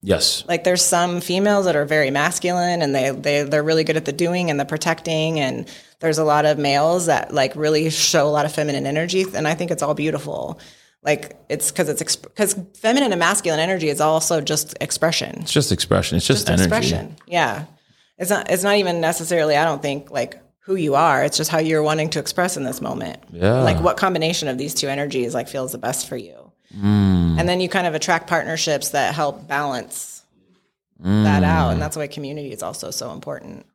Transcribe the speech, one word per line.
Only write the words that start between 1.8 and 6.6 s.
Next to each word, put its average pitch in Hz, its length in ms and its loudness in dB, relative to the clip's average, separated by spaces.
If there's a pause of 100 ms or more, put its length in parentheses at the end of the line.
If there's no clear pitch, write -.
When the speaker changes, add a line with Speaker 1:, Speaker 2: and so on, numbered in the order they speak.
Speaker 2:
very 147 260 2
masculine 175 720 0
and 143 140 0
they, 135 160 2
they, 143 320 0
they're 147 200 2
really 160 220 2
good 156 140 0
at 156 80 -4
the - 60 -4
doing 175 380 0
and 143 80 0
the 143 60 0
protecting. 160 760 -2
And 131 300 -4 (320)
there's 160 180 0
a 160 60 2
lot 151 220 4
of 151 120 2
males 151 480 2